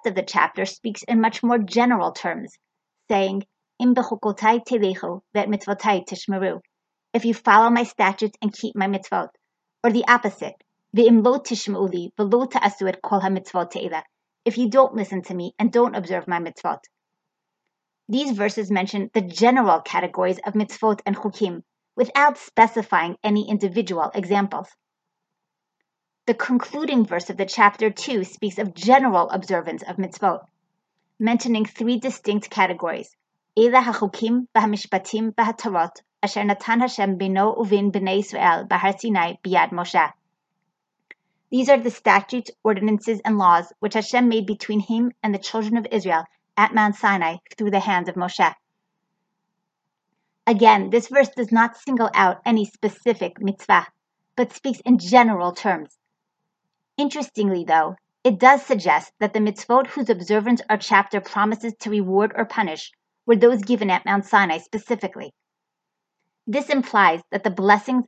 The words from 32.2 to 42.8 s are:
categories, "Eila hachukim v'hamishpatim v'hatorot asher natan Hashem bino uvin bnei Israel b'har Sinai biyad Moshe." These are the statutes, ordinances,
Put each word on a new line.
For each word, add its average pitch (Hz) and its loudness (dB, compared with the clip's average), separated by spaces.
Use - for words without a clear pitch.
categories, 175 -4
"Eila 240 6
hachukim 233 -2
v'hamishpatim 214 -2
v'hatorot 202 -2
asher 202 -4
natan 208 0
Hashem 208 -2
bino 196 0
uvin 202 0
bnei 190 -2
Israel 180 0
b'har 185 -2
Sinai 185 -2
biyad 175 0
Moshe." 175 -2
These 247 0
are 277 8
the 233 -2
statutes, 202 0
ordinances, 214 -2